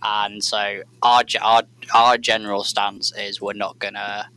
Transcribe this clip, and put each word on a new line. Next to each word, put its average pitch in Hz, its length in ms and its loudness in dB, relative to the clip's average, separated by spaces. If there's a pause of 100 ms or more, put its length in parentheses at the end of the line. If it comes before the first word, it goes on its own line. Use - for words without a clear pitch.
And 104 400 -4
so 101 380 -4 (200)
our 123 220 6
ge-, 117 180 -4
our, 113 220 4 (300)
our 120 240 6
general 107 480 -2
stance 101 520 -4
is 101 220 -8
we're 101 140 -6
not 101 260 -6
gonna 101 580 -8